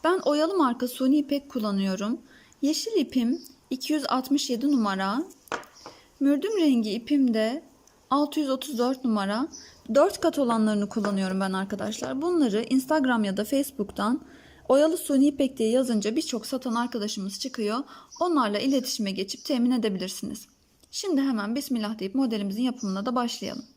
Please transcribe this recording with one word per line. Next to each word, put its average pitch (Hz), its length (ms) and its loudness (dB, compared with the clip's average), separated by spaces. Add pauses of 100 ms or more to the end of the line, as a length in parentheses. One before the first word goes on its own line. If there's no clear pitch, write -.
Ben 359 140 4
Oyalı 302 360 2
marka 247 340 2
suni 262 300 2
ipek 285 300 -2
kullanıyorum. 196 680 -2 (440)
Yeşil 320 380 0
ipim 254 420 0 (280)
iki 262 220 -4
yüz 294 160 0
altmış 262 420 0
yedi 262 220 0
numara. 208 520 0 (960)
Mürdüm 294 400 2
rengi 233 300 4
ipim 240 440 2
de 220 280 0 (480)
altı 294 300 2
yüz 269 100 0
otuz 262 280 -4
dört 262 260 0
numara. 220 440 0 (460)
Dört 349 260 4
kat 320 180 2
olanlarını 220 500 2
kullanıyorum 196 520 -2
ben 190 120 0
arkadaşlar. 214 680 -4
Bunları 285 480 2
Instagram 262 540 2
ya 196 120 -2
da 214 80 -2
Facebook'tan 220 760 -2 (480)
Oyalı 302 280 6
Suni 277 300 4
İpek 277 320 0
diye 220 120 2
yazınca 233 460 0
birçok 254 300 -4
satan 254 280 -4
arkadaşımız 214 680 -4
çıkıyor. 233 380 -4 (420)
Onlarla 262 380 2
iletişime 254 520 0
geçip - 340 -6
temin 247 260 2
edebilirsiniz. 196 760 -4 (440)
Şimdi 339 300 0
hemen 226 340 0
bismillah 226 440 -4
deyip 190 160 -6
modelimizin 220 480 0
yapımına 214 440 -2
da 247 80 -2
başlayalım. 233 500 -4 (120)